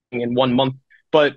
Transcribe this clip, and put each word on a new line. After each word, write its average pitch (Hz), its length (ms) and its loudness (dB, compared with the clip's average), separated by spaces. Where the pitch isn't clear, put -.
in 120 220 -6
one 127 220 0
month. 135 220 0
But 143 260 2